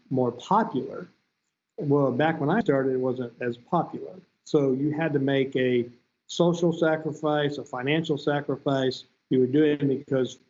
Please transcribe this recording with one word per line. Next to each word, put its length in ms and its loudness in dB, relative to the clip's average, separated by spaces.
more 200 0
popular. 760 -4
Well, 340 2
back 260 0
when 120 0
I 100 2
started, 320 0
it 80 0
wasn't 400 -4
as 160 -4
popular. 560 -4
So 280 2
you 180 0
had 240 -2
to 40 2
make 380 0
a 320 2
social 480 2
sacrifice, 800 0
a 80 -10
financial 540 -2
sacrifice. 840 -2
You 100 4
were 60 4
doing 440 2
it 140 -2
because 340 -2